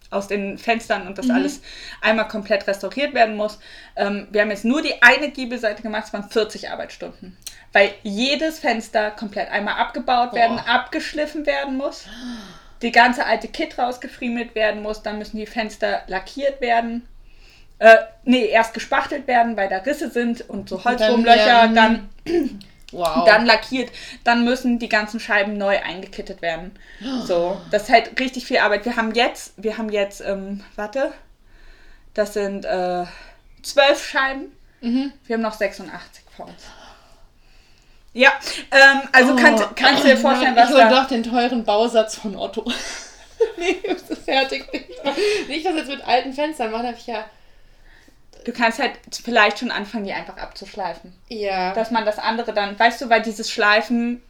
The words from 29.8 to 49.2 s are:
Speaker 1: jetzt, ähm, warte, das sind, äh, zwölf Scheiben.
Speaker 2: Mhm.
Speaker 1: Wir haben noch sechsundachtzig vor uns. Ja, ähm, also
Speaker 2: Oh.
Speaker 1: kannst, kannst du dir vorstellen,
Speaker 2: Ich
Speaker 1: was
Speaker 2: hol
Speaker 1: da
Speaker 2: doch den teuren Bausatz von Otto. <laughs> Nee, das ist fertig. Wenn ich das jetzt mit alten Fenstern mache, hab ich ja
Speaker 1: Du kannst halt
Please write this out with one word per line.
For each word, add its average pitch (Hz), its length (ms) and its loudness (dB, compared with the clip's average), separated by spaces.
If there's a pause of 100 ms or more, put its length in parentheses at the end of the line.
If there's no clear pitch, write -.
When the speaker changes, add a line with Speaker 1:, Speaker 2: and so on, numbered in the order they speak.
Speaker 1:
jetzt, 202 360 -4
ähm, 196 380 -8 (100)
warte, 269 380 -4 (1040)
das 202 180 -2
sind, 202 320 -4
äh, 180 400 -2 (580)
zwölf 285 460 2
Scheiben. 269 480 -4 (240)
Speaker 2:
Mhm. 262 320 -2 (140)
Speaker 1:
Wir 233 80 -4
haben 226 80 -2
noch 220 100 -4
sechsundachtzig 196 720 -8 (100)
vor - 120 -18
uns. 170 160 -20 (1500)
Ja, 262 180 6 (400)
ähm, 269 300 8 (100)
also 254 220 6
Speaker 2:
Oh. - 20 2
Speaker 1:
kannst, 226 400 4
kannst 277 280 4
du 269 40 6
dir - 80 8
vorstellen, 254 400 2
Speaker 2:
Ich 233 60 8
Speaker 1:
was 247 80 4
Speaker 2:
hol 285 80 6
Speaker 1:
da 226 120 10 (120)
Speaker 2:
doch 262 60 -6
den 233 140 0
teuren 240 420 -2
Bausatz 220 520 2
von 196 200 -10
Otto. - 280 -8
<laughs> 233 80 -4 (840)
Nee, 359 200 -2 (120)
das 370 140 -6
ist - 220 -12
fertig. 269 400 -2 (800)
Wenn 277 100 -8
ich 320 60 -6
das 339 140 -2
jetzt 269 120 -6
mit 277 160 -10
alten 254 280 0
Fenstern 277 400 -4
mache, 240 160 -6
hab 233 100 -10
ich - 80 -20
ja 220 180 -8 (1200)
Speaker 1:
Du 233 80 -6
kannst 247 280 0
halt 247 120 -2 (320)